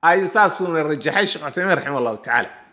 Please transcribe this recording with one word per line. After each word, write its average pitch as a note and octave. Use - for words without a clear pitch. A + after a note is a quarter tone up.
Ayuu F3+
saasuuna F3+
rajaxay D#3
Sheekh D3+
Uthaymin F3+
rahimahullahu B2+
tacaala. A#2